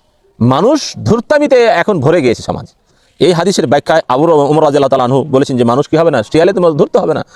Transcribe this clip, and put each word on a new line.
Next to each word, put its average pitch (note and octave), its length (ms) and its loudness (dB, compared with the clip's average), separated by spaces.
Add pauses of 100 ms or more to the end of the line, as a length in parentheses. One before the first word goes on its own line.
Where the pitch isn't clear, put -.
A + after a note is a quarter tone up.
(400)
মানুষ D#3 640 0
ধূর্তামিতে B3 600 0
এখন E3+ 360 0
ভরে D#3 220 0
গিয়েছে A#2+ 220 -2
সমাজ। - 240 -10 (520)
এই F3 140 2
হাদিসের E3+ 340 -2
ব্যাখ্যায় D3+ 400 0
আবু C3+ 180 0
র-, E3+ 40 2
ওমর D3+ 340 2
রাদিয়াল্লাহু C#3 260 2
তাআলা C3+ 140 0
আনহু B2+ 200 0
বলেছেন C3+ 340 -2
যে B2 60 2
মানুষ A#2+ 240 0
কি D#3 100 -2
হবে E3 140 2
না, A#2 120 -2
শিয়ালের F3+ 380 0
মতো E3 120 2
ধূর্ত F#3 240 0
হবে F3 160 -2
না, B2 120 -6 (100)